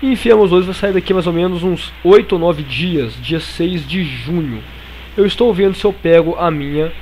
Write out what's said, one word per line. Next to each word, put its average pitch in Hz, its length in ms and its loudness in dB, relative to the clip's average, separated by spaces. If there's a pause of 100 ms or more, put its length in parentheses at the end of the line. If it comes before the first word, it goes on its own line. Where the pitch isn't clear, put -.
Enfiamos 233 440 4
os 190 40 2
dois, 180 160 4
vai 185 80 -6
sair 202 200 -2
daqui 185 200 0
mais 180 140 0
ou 175 60 0
menos 175 280 -2
uns 175 320 -4 (100)
oito 208 300 6
ou 180 60 0
nove 165 240 0
dias, 135 580 -4
dia 147 180 -4
seis 170 480 -4
de 180 160 -4
junho. 135 600 -6 (520)
Eu 202 120 4
estou 233 260 0
vendo 190 220 0
se - 100 -6
eu 202 80 2
pego 165 460 2
a 170 100 0
minha 147 420 -4 (100)